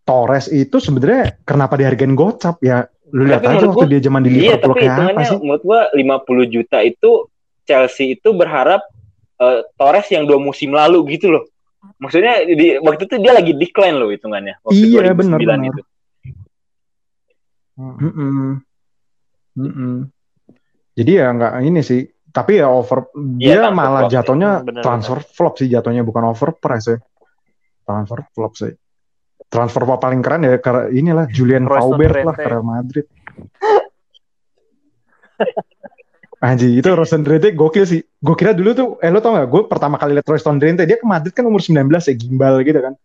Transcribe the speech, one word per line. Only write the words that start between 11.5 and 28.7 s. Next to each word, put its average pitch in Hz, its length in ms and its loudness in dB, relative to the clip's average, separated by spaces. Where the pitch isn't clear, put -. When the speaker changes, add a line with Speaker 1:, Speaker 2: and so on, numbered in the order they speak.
Speaker 2:
Maksudnya 185 460 0
di 160 340 2
waktu 156 280 0
itu 262 120 -6
dia 220 140 4
lagi 170 220 4
decline 170 440 0
loh 113 120 -2
hitungannya. 101 520 -10
Waktu 147 140 -2
Speaker 1:
Iya, 220 160 4
Speaker 2:
dua 226 120 4
ribu 180 200 2
sembilan 135 360 0
Speaker 1:
benar, 131 100 -4
Speaker 2:
itu. 143 120 -10
Speaker 1:
benar. - 80 -20
Mm-mm. 139 520 -6
Mm-mm. 131 400 -8
Jadi 120 220 0
ya 151 160 4
nggak 117 320 -2
ini 160 200 0
sih. 127 200 -2
Tapi 170 340 0
ya 139 80 2
over, 127 420 -2
Speaker 2:
Iya, 135 260 -8
Speaker 1:
dia 139 220 4
Speaker 2:
transfer 220 140 2
Speaker 1:
malah 143 180 0
Speaker 2:
flop 135 140 0
sih. 120 80 -2
Speaker 1:
jatuhnya 139 380 0
Speaker 3:
Hmm, 160 120 -2
benar, 120 180 -10
Speaker 1:
transfer 120 380 -4
Speaker 3:
benar. - 140 -18
Speaker 1:
flop 165 220 -2
sih 131 120 -4
jatuhnya, 120 340 -2
bukan 117 260 -2
overprice 120 600 -4
ya. 117 100 -2
Transfer 104 360 -8
flop 110 260 -8
sih. - 180 -10